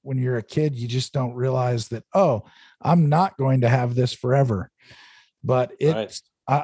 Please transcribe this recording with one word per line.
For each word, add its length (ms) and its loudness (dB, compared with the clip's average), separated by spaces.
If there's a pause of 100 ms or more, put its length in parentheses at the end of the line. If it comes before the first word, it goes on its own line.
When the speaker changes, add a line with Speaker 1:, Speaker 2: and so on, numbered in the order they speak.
Speaker 1:
when 160 -6
you're 180 -2
a 60 -6
kid, 320 -2
you 120 -8
just 240 -4
don't 220 -4
realize 540 -2
that, 160 -10 (100)
"Oh, 300 2 (380)
I'm 280 4
not 280 2
going 240 2
to 80 4
have 260 0
this 180 0
forever." 560 0 (720)
But 360 0
it's, 420 -2 (260)
Speaker 2:
Right. 160 2